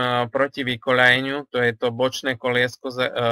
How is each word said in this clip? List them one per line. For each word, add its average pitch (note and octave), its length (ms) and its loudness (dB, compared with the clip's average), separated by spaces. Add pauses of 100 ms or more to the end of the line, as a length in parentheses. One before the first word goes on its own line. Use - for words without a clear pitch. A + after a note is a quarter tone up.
e, B2 320 0
proti C#3 320 -2
vykoľajeniu, B2+ 880 2
to B2 80 -2
je A#2+ 160 0
to - 160 -2
bočné C3 480 -2
koliesko B2 480 -2
z, B2 160 -6
e, - 80 -4 (200)